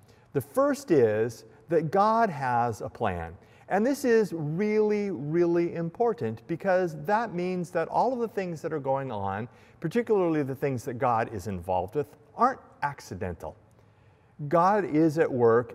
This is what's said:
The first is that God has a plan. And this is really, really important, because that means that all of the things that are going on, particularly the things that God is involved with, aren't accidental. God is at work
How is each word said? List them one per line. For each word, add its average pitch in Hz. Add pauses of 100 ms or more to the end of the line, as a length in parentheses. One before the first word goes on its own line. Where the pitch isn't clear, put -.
(320)
The 139
first 277
is 117 (240)
that 160
God 220
has 120
a 139
plan. 87 (360)
And 202
this 269
is 226
really, 208
really 170
important, 165
because 175
that 208
means 180
that 165
all 208
of 247
the 233
things 180
that 160
are 156
going 135
on, 101 (300)
particularly 175
the 135
things 135
that 123
God 117
is 101
involved 92
with, 143 (280)
aren't 247 (240)
accidental. 90 (920)
God 180
is 151
at 151
work 120